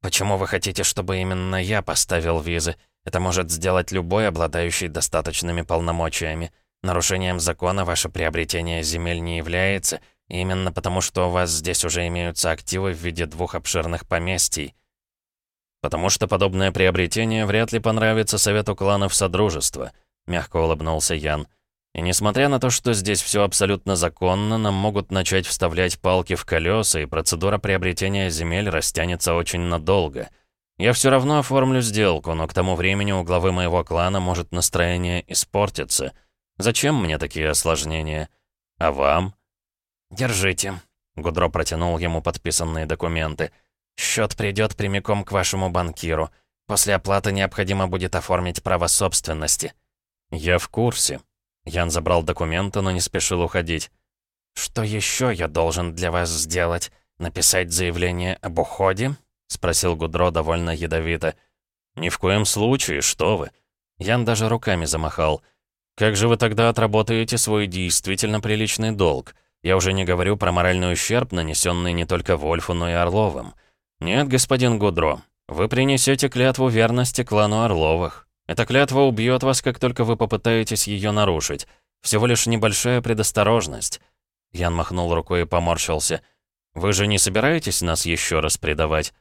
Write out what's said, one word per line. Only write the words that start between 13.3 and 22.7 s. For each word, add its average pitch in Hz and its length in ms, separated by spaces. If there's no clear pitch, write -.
обширных 85 520
поместий". 85 680
"Потому 82 280
что 101 180
подобное 95 440
приобретение 95 760
вряд 110 260
ли 117 80
понравится 110 580
Совету 104 380
кланов 98 400
Содружества", 87 800
мягко 85 300
улыбнулся 82 580
Ян. 76 320
"И 80 80
несмотря 104 480
на 135 100
то, 127 100
что 120 240